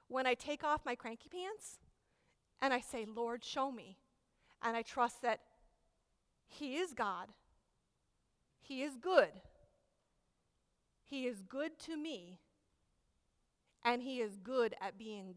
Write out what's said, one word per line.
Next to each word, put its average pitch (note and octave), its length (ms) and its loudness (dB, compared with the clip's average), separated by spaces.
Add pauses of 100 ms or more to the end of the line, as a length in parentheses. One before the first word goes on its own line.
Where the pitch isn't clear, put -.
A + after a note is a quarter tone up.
when C4 180 2
I B3 80 8
take C#4+ 300 -2
off D4+ 220 4
my B3 100 0
cranky A#3 340 -10
pants F#4+ 480 -8 (800)
and C4+ 140 4
I B3 60 2
say, A#3 260 -6
"Lord, A#3 380 -4
show C#4 280 0
me," G3 280 -12 (640)
and A3+ 120 4
I A#3 60 4
trust A#3 400 2
that A#3 200 2 (1080)
He - 300 -6
is E4+ 160 0
God, G3 400 -2 (1300)
He C4 200 -6
is C#4 160 -4
good, B3 440 6 (1600)
He C4 240 -4
is G#3 140 -4
good D4 380 -4
to D#4+ 180 -6
me, G3 420 -8 (1400)
and B3 180 4
He B3+ 200 -2
is G3+ 160 -4
good A3+ 420 2
at G3 180 -6
being G3+ 400 -10